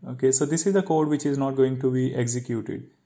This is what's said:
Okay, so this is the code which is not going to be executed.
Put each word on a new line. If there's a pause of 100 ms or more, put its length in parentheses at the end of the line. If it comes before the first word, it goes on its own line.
(160)
Okay,
so
this
is
the
code
which
is
not
going
to
be (120)
executed. (160)